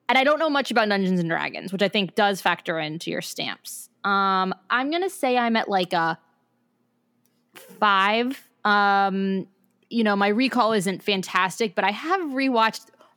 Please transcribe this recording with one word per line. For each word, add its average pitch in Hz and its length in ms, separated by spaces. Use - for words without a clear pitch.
and 247 80
I 262 60
don't 294 160
know 320 100
much 277 220
about 220 180
Dungeons 190 300
and 165 100
Dragons, 151 420
which 196 120
I 196 60
think 196 260
does 202 260
factor 170 380
into 156 320
your 160 100
stamps. - 680
Um, 190 500
I'm 262 180
gonna 359 220
say 247 260
I'm 233 180
at, 220 140
like, 185 240
a 165 240
five. 214 600
Um, 196 840
you 233 140
know, 208 120
my 202 120
recall 220 460
isn't 185 300
fantastic, 190 720
but 196 80
I 196 80
have 320 300
rewatched 262 640